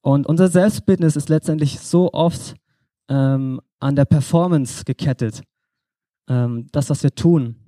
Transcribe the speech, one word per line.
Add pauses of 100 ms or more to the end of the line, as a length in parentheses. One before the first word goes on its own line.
Und
unser
Selbstbildnis
ist
letztendlich
so
oft, (540)
ähm, (200)
an
der
Performance
gekettet, (880)
ähm,
das,
was
wir
tun. (120)